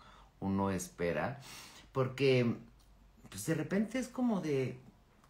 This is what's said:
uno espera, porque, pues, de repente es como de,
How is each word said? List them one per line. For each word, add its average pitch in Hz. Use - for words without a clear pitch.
uno 98
espera, 87
porque, 127
pues, -
de 160
repente 196
es 254
como 233
de, 135